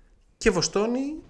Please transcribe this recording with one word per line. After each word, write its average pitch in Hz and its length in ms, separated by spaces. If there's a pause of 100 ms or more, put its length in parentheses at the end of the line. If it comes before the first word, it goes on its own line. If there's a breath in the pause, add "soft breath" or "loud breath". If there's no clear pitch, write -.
(380)
και 226 140
Βοστόνη 233 640 (140)